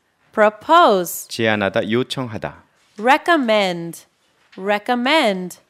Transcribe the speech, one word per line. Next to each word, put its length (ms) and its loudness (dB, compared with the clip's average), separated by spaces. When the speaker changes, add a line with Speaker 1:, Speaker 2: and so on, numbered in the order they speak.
Speaker 1:
propose. 1000 2
Speaker 2:
제안하다, 600 0
요청하다. 760 -6
Speaker 1:
Recommend, 1080 -2
recommend. 1000 -2